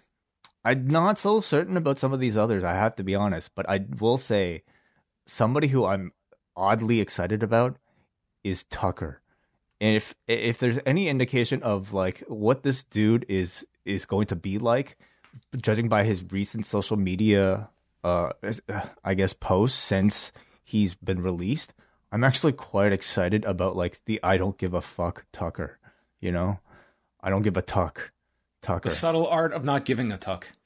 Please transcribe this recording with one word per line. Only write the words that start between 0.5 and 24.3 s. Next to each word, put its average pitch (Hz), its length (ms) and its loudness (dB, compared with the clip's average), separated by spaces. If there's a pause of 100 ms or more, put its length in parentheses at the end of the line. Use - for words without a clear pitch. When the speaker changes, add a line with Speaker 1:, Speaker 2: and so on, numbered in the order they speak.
Speaker 1:
I'm 127 220 0
not 170 320 2
so 214 240 2
certain 180 340 0
about 156 220 0
some 135 160 0
of 131 60 -2
these 113 180 0
others, 104 260 2
I 87 80 0
have 104 240 0
to 98 80 -6
be 95 100 -2
honest, 98 400 -2
but - 140 -6
I 98 160 0 (140)
will 117 180 2
say 95 460 -2 (640)
somebody 135 420 0
who 131 160 2
I'm 95 280 0 (440)
oddly 110 440 2
excited 104 420 -2
about 117 340 2 (640)
is 92 280 -6
Tucker. 87 500 -4 (600)
And 107 120 4
if, - 200 -2 (120)
if 117 320 -2
there's 123 280 2
any 160 240 2
indication 127 520 0
of, 104 300 -2
like, 92 340 -2
what 117 360 0
this 135 220 -2
dude 107 440 2
is, 92 380 -4 (180)
is 95 220 -4
going 107 220 0
to 104 60 -2
be 95 240 -6
like, 120 380 0 (640)
judging 110 300 2
by 104 140 4
his 98 260 0
recent 101 340 -4
social 104 320 -2
media, 98 720 2 (340)
uh, 87 280 0 (720)
I 95 80 -2
guess, 95 220 2
posts 101 440 2
since - 540 0 (320)
he's 104 300 0
been 92 260 -4
released, 90 540 -4 (360)
I'm 117 140 0
actually 131 300 2
quite 101 400 2
excited 98 500 0
about, 92 320 -2
like, 87 300 -4
the 110 160 -2
"I 92 160 4